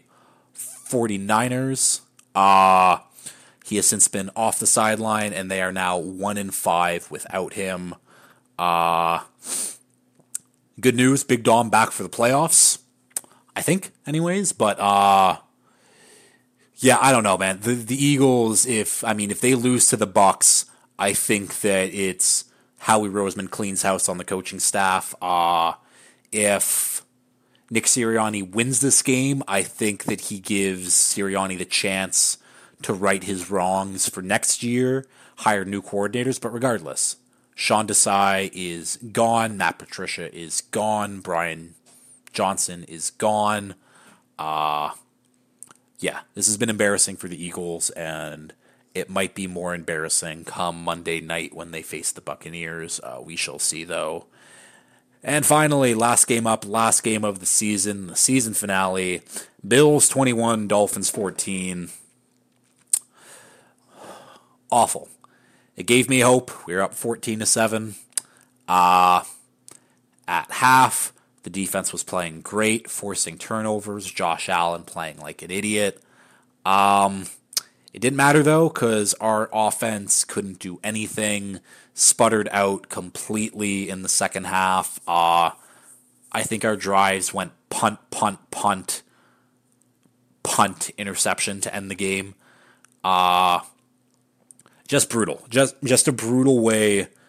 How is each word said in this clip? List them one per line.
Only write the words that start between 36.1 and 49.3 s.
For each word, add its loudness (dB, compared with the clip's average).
But -8
regardless, -4
Sean 2
Desai 2
is -8
gone, 0
Matt -2
Patricia -10
is -8
gone, -4
Brian -6
Johnson -2
is -10
gone. -2
Uh, -2
yeah, -6
this -2
has -2
been -2
embarrassing 0
for -12
the -12
Eagles, -6
and -10
it -8
might -4